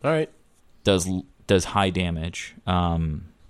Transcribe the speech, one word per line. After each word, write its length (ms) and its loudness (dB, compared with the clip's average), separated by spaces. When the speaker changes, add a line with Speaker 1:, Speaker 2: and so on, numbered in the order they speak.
Speaker 1:
All 80 0
right. 180 0
Speaker 2:
Does, 260 2
does 180 4
high 240 0
damage. 640 -4
Um, 580 0